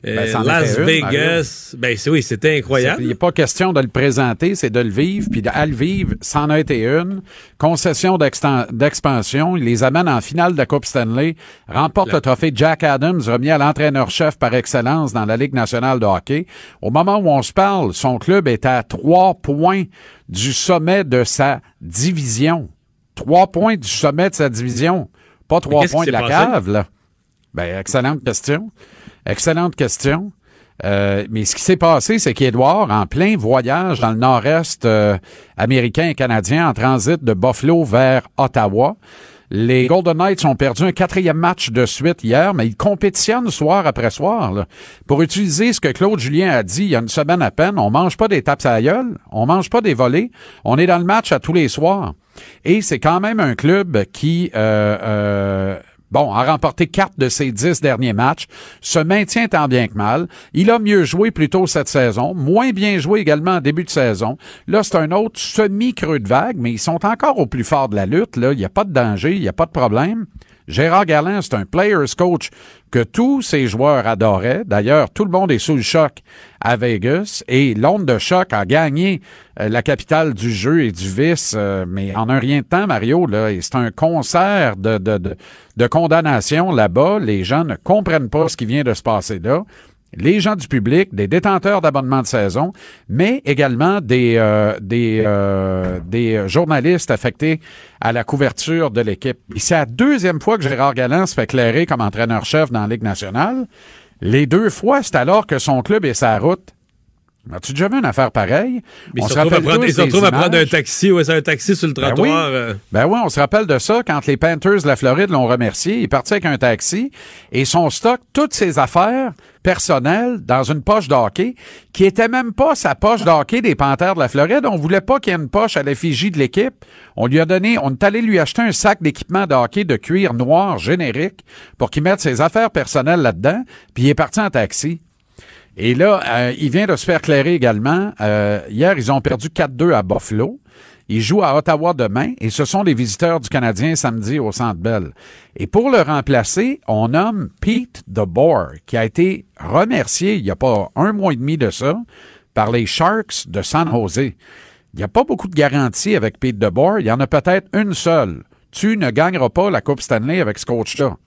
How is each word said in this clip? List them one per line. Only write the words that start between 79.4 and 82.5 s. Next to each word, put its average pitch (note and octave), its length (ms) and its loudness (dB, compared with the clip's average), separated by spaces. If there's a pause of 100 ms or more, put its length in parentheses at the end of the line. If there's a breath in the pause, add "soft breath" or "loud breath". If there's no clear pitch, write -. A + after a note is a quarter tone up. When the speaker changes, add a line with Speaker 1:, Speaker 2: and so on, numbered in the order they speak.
Speaker 1:
euh, G#2+ 80 -2
la A#2+ 120 0
capitale D3+ 520 0
du A2 180 -4
jeu C3 320 0
et A2+ 80 -2
du F2+ 160 -8
vice, C#3+ 480 -2
euh, G2 320 -4
mais G2 300 -6
en A2+ 100 0
un C3 120 2
rien C#3 200 0